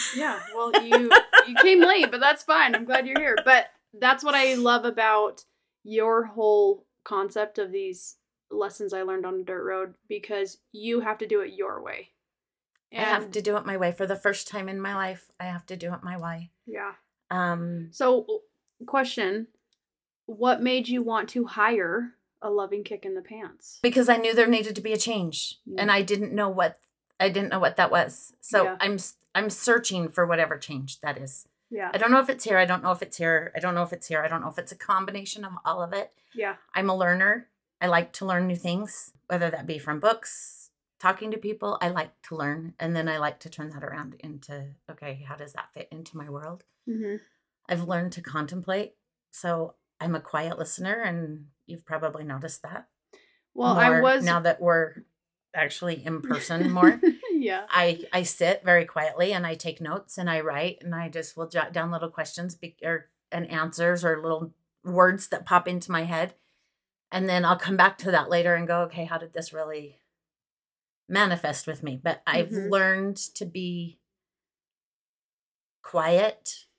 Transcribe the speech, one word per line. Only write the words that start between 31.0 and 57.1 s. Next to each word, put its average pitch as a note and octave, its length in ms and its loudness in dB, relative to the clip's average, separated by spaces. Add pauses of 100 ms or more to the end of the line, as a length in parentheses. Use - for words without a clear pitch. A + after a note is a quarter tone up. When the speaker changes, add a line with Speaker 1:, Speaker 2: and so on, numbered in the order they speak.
Speaker 1:
is. C3 300 -14 (240)
Speaker 2:
Yeah. G3+ 220 -6
Speaker 1:
I G3 40 -2
don't A3+ 140 2
know C4+ 80 8
if C4 100 2
it's B3+ 140 -4
here. G#3 140 2
I F#3 80 8
don't F3+ 180 0
know F3+ 80 0
if F3 100 -2
it's - 160 -8
here. E3 380 0
I - 40 -6
don't F3+ 140 -2
know F3 80 0
if E3 120 -4
it's - 140 -12
here. D#3 140 0
I D#3 60 -2
don't E3 140 -4
know D#3+ 80 -8
if D#3 100 -8
it's E3+ 140 -10
a F3 40 -18
combination G3 680 -4
of F#3+ 100 -14 (120)
all F3 160 -2
of E3+ 120 -6
it. G3+ 180 -6 (240)
Speaker 2:
Yeah. G3+ 200 -4 (200)
Speaker 1:
I'm F#3+ 140 0
a F#3 60 0
learner. F#3+ 520 2 (320)
I F3+ 80 0
like E3+ 260 2
to - 120 -10
learn F#3 200 0
new F3+ 100 -2
things, F#3 580 -6 (140)
whether E3+ 220 -2
that D#3+ 160 -6
be D#3 140 -8
from D3+ 200 -6
books, - 720 -4 (300)
talking F#3+ 320 -2
to G#3+ 60 -4
people. G#3 440 -6
I F3 60 0
like E3+ 360 -6
to - 120 -14
learn. D#3 440 -6
And E3 160 -2
then D#3+ 120 -2
I D#3+ 100 -2
like D3 220 -4
to E3 100 -18
turn D3+ 220 -14
that D3 120 -14
around - 360 -12
into, C#3+ 560 -14 (160)
okay, C#3 360 -14
how C#3+ 80 -14
does D3 180 -16
that - 200 -12
fit - 180 -16
into D#3+ 260 -16
my D3 120 -14
world? D#3 360 -14 (220)
Speaker 2:
Mm-hmm. A3 280 -4 (520)
Speaker 1:
I've F3 200 -2
learned F3 260 -2
to F3 80 -12
contemplate. F3+ 720 -4 (360)
So E3+ 440 -4 (260)
I'm E3 120 -2
a D#3 60 -2
quiet D#3+ 400 -4
listener, F#3 420 -4
and D#3+ 460 -6 (180)
you've E3 200 -18
probably D#3 400 -4
noticed C#3+ 380 -10
that D#3+ 240 -14 (640)
Speaker 2:
Well, B3 240 2
I A#3+ 120 8
Speaker 1:
more A#3+ 120 6
Speaker 2:
was C4 240 4
Speaker 1:
now F3 160 2
that E3 200 2
we're E3 420 2 (500)
actually D#3 520 -4
in D#3+ 160 -4
person E3+ 500 -2
more. F3+ 340 6
Speaker 2:
<laughs> E4 60 8 (220)